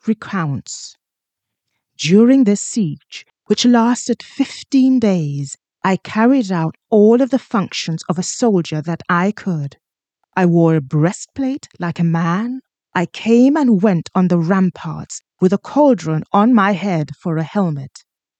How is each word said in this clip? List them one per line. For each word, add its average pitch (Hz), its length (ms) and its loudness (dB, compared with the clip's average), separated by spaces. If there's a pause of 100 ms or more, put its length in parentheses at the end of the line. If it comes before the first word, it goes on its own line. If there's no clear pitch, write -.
recounts, - 880 -6 (1040)
"During 233 460 4
this 202 180 0
siege, - 640 -6 (220)
which - 180 -2
lasted 240 580 0
fifteen 262 800 -2
days, 147 560 -2 (280)
I 190 120 2
carried 226 540 0
out 165 240 -2 (160)
all 226 320 6
of 254 80 -2
the 262 80 0
functions 165 720 -6
of 160 100 -4
a - 60 -4
soldier 175 580 -2
that 165 260 -6
I 180 240 0
could. 151 440 -8 (600)
I 185 100 4
wore 165 280 4
a 156 60 0
breastplate 180 880 -4 (100)
like 175 220 -6
a 170 40 0
man. 170 560 -2 (340)
I 170 120 -2
came 247 500 2
and 240 260 2
went 185 320 0
on 185 140 2
the 175 100 2
ramparts 165 800 -2 (200)
with 185 120 2
a 202 60 0
cauldron 170 720 0
on 220 220 4
my 202 180 2
head 170 380 -4 (100)
for 165 160 -4
a 160 80 -2
helmet. 151 480 -4 (480)